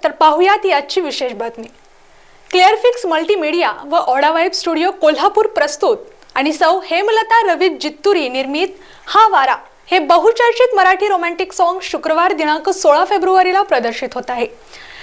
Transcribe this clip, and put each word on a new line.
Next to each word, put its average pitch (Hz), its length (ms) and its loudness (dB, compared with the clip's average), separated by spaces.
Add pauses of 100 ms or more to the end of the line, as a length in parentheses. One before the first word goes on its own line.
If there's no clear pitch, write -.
तर 311 60 2
पाहूयात 339 540 4
ही 381 60 0
आजची 285 300 -2
विशेष 262 320 -6
बातमी. 226 340 -10 (840)
क्लिअरफिक्स 440 560 2
मल्टीमीडिया 320 680 0 (120)
व 294 120 -4
ऑडा 285 340 0
वाईब 330 220 0
स्टुडिओ 339 380 -2
कोल्हापूर 381 560 0
प्रस्तुत 330 500 -2 (380)
आणि 277 180 -2
सौ 349 340 0
हेमलता 440 680 0
रवी 339 160 0
जित्तुरी 302 600 -2
निर्मित 269 400 -4 (380)
हा 440 220 4
वारा 269 280 2 (340)
हे 359 80 2
बहुचर्चित 453 760 2
मराठी 381 340 2
रोमॅन्टिक 349 440 -4
सॉन्ग 370 300 -2
शुक्रवार 320 500 -2
दिनांक 311 380 -2
सोळा 330 340 2
फेब्रुवारीला 370 580 2
प्रदर्शित 247 520 -2
होत 247 160 -10
आहे. 240 160 -4 (560)